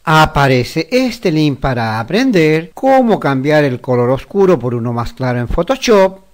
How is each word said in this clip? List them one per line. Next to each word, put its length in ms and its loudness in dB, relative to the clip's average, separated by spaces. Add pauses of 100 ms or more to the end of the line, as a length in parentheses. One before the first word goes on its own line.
aparece 880 2
este 400 -2
link 300 0
para 400 -2
aprender 720 0
cómo 460 2
cambiar 420 0
el 180 -2
color 300 0
oscuro 480 0
por 160 -4
uno 180 -4
más 200 -6
claro 260 -4
en 80 -4
Photoshop. 720 0 (160)